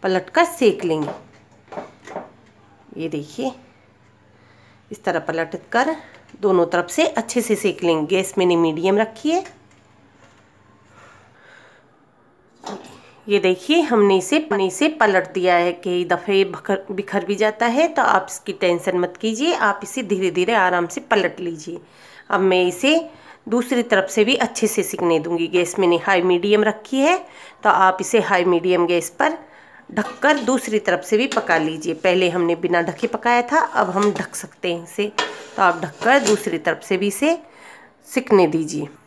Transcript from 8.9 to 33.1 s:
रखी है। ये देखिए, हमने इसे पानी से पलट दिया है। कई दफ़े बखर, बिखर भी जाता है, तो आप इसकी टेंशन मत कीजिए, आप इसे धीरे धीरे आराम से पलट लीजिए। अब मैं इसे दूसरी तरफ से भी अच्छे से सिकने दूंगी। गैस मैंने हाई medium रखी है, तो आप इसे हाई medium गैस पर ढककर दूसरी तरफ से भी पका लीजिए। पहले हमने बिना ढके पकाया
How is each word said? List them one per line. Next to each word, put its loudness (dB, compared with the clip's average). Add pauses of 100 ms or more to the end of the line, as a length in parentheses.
रखी -2
है। 0 (3750)
ये 2
देखिए, 2
हमने 4
इसे 0
पानी -2
से 0
पलट 2
दिया 2
है। 4
कई -2
दफ़े 2
बखर, -4 (120)
बिखर -4
भी -2
जाता 0
है, 2
तो 0
आप 0
इसकी -10
टेंशन 0
मत -2
कीजिए, -2
आप 0
इसे -8
धीरे 0
धीरे 0
आराम 2
से -8
पलट 0
लीजिए। -10 (500)
अब 0
मैं 4
इसे 0 (400)
दूसरी 0
तरफ 0
से 0
भी 2
अच्छे -2
से -2
सिकने 0
दूंगी। -4
गैस -2
मैंने 4
हाई 0
medium 2
रखी -2
है, 2 (460)
तो 4
आप 4
इसे 2
हाई 2
medium 2
गैस 0
पर 0 (520)
ढककर 0
दूसरी -2
तरफ -2
से 0
भी 2
पका 0
लीजिए। -4
पहले 2
हमने 0
बिना 0
ढके -4
पकाया 0